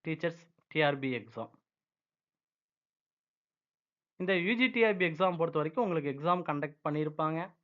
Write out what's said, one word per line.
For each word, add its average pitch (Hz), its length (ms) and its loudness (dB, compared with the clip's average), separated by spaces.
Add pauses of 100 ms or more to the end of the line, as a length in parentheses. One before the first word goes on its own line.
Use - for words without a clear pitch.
டீச்சர்ஸ் 165 380 -6 (320)
டி 156 100 0
ஆர் 143 180 4
பி 135 120 -2
எக்ஸாம். 113 380 -8 (2750)
இந்த 185 180 0
யூ 185 160 2
ஜி 254 140 2
டி 240 160 0
ஆர் 214 160 4
பி 185 60 2
எக்ஸாம் 175 340 0
பொறுத்த 165 200 0
வரைக்கும் 160 260 0
உங்களுக்கு 156 280 0
எக்ஸாம் 170 300 0
கண்டக்ட் 147 400 -4
பண்ணியிருப்பாங்க. 156 560 -2 (240)